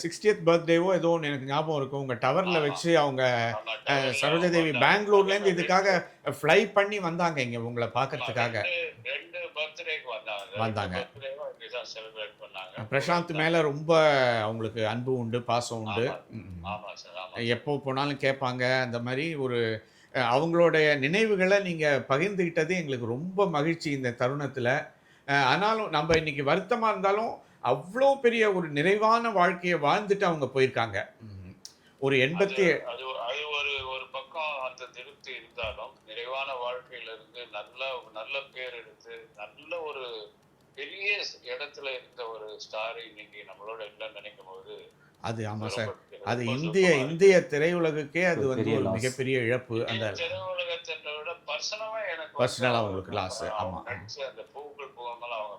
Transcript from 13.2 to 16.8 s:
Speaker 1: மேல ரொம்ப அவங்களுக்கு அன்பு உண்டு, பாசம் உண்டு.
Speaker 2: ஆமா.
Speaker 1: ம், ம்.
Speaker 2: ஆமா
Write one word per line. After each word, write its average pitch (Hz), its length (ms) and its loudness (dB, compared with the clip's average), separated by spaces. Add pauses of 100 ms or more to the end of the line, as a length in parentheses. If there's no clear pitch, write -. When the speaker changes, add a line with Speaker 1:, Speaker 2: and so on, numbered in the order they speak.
Speaker 1:
மேல 160 280 2
ரொம்ப 151 300 0 (500)
அவங்களுக்கு 113 460 -2
அன்பு 123 300 -2
உண்டு, 120 240 -2
பாசம் 120 380 0
உண்டு. 110 280 0
Speaker 2:
ஆமா. - 220 -8
Speaker 1:
ம், 110 80 -12
ம். 92 280 -12
Speaker 2:
ஆமா 98 280 -8